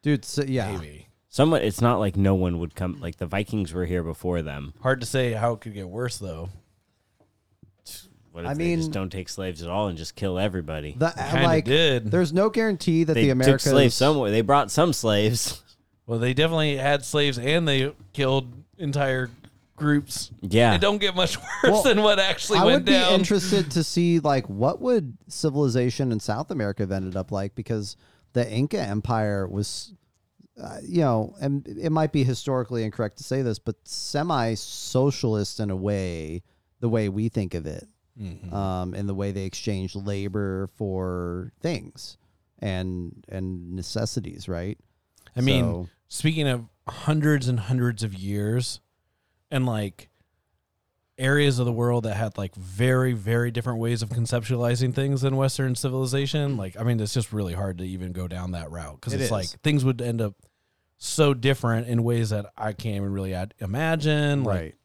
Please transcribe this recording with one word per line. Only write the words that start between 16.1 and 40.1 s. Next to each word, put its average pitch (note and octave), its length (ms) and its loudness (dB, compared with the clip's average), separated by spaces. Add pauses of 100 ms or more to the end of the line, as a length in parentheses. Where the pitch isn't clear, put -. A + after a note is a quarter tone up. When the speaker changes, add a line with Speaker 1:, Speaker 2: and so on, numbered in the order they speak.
Speaker 2:
they B2 160 2
definitely D#3 420 2
had C3+ 280 0
slaves, C#3+ 340 0
and D#3 280 2
they C#3 260 2 (200)
killed C3 400 0 (240)
entire C#3 540 -2 (460)
groups. D3 540 0 (100)
Speaker 3:
Yeah. G#2+ 340 4
Speaker 2:
It F2 60 2
don't G#3 180 2
get G3 180 0
much F3+ 220 0
<laughs> - 20 -10
worse - 60 -16 (180)
Speaker 1:
Well, G#3+ 180 6
Speaker 2:
than G#3+ 200 6
what G#3 180 6
actually F#3+ 400 2
Speaker 1:
I F#3+ 40 6
Speaker 2:
went C4 200 6
Speaker 1:
would G3 80 4
Speaker 2:
down. F#3 180 6
Speaker 1:
be F#3 60 6
interested F#3 560 2
to E3 100 2
see, E3+ 380 2
like, C#3+ 280 2
what A2 320 0
would A3 360 0 (100)
civilization C3 840 0
in A2 80 0
South A#2 320 -4
America G#2+ 320 -2
have F#2+ 80 -4
ended F#2+ 240 -4
up F#2+ 160 -6
like, G2 240 -4
because G#2+ 400 -6 (380)
the A#2+ 160 2
Inca C#3 300 -2
Empire G#2 680 -2
was, G2+ 460 -6 (680)
uh, - 200 -12
you F3 180 0
know, A#2 400 2
and C#3 260 -2
it G2 240 -4
might D#3 220 2
be D3 120 2
historically B2 600 -2
incorrect G#2+ 340 -4
to C#3+ 60 -16
say C3+ 180 -2
this, A#2 160 -2
but - 180 -6 (760)
semi-socialist A2+ 1080 -2
in G#2+ 100 -2
a F#2 60 -4
way, F2+ 640 -4 (380)
the A#2+ 80 -2
way A2 200 2
we G#2 200 0
think F#2+ 260 -4
of E2+ 120 -6
it, - 220 -10 (320)
Speaker 2:
Mm-hmm. F2+ 320 -12
Speaker 1:
um, F#2 420 -4
in G2+ 120 -6
the G2 80 -4
way G2+ 160 -4
they F#2+ 140 -6
exchanged F#2+ 500 -6
labor G2 800 -4